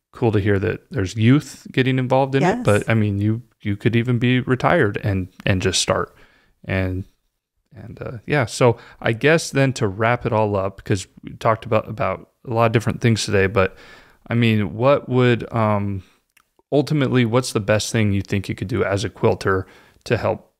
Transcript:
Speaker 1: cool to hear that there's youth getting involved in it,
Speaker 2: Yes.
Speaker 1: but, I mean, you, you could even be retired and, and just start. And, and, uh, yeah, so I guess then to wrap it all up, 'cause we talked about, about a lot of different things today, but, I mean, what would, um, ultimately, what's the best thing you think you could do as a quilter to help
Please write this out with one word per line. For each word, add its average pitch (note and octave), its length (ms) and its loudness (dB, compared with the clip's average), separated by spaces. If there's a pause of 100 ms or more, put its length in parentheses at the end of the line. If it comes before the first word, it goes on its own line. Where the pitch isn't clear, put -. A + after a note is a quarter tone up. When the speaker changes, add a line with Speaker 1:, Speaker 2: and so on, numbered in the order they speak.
(120)
Speaker 1:
cool A#2 200 0
to G#2 80 2
hear G2+ 200 2
that F#2+ 320 -6
there's G2 240 -4
youth B2 560 2
getting C3 280 0
involved C3 360 0
in C3 80 2
it, E3+ 40 4
Speaker 2:
Yes. A#3 180 0
Speaker 1:
but, G#2 240 2
I A#2 60 2
mean, G#2 240 0
you, A2 220 0 (200)
you G2+ 160 -4
could A2+ 180 0
even A#2 240 0
be B2 220 2
retired B2+ 640 0
and, F#2+ 260 -2 (160)
and F#2+ 160 0
just F#2 200 0
start. - 340 -2 (500)
And, F#2+ 400 -4 (680)
and, - 260 -18
uh, - 240 -10
yeah, C#3 200 0
so A#2+ 320 2 (220)
I A#2 140 -2
guess D3 380 2
then C3+ 220 2
to A2+ 140 -2
wrap A2+ 380 -2
it A2+ 80 -2
all G#2+ 220 2
up, F#2+ 280 -4
'cause G2 240 -2 (160)
we - 100 -14
talked - 320 0
about, A2 220 0
about F#2+ 440 -6 (160)
a B2 60 -6
lot A#2 120 4
of A2 60 2
different A2 300 0
things A2+ 240 2
today, G2 220 2
but, F#2+ 280 0 (520)
I A#2 80 -2
mean, G#2+ 400 2
what C3 340 0
would, B2 440 2
um, G2+ 500 -2 (680)
ultimately, C3 540 2
what's B2 280 0
the A2+ 60 0
best G#2 320 0
thing G#2+ 220 2
you G2 80 0
think G2+ 280 -4
you - 60 -6
could G2 120 -6
do G2 160 -2
as G2 200 -2
a G2 60 -6
quilter G2 560 0 (380)
to A#2 140 -2
help G2+ 420 -6